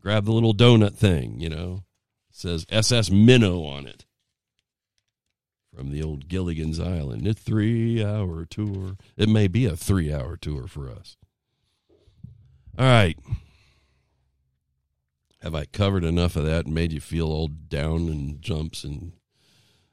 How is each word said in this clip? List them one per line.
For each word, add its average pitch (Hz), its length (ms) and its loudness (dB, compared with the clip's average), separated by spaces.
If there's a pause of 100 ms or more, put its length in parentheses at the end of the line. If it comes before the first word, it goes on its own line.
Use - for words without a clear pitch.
Grab 104 240 0
the 110 60 0
little 113 220 4
donut 110 420 6
thing, 64 440 0
you 82 100 -6
know. 90 340 -8 (460)
It - 60 -20
says 85 340 -6
S 110 220 2
S 110 180 2
Minnow 101 540 6
on 71 240 -10
it. - 180 -20 (1700)
From 67 160 -12
the 73 120 -6
old 76 240 -10
Gilligan's 82 520 -4
Island. 76 460 -6
A 110 80 0
three-hour 107 1120 -2
tour. 98 520 -8 (200)
It 107 120 4
may 107 180 4
be 113 180 0
a 80 100 -2
three-hour 78 640 -2
tour 71 300 -10
for 69 220 -12
us. - 280 -20 (1600)
All 127 80 2
right. 110 320 4 (2250)
Have 78 120 -10
I 76 120 -6
covered 98 380 -2
enough 85 320 0
of 76 100 -2
that 80 200 -2
and 78 80 -8
made 82 180 -2
you 76 80 -8
feel 80 280 -6
all 78 200 -4
down 78 600 -4
and 73 340 -6
jumps 78 420 -8
and, 73 280 -12 (800)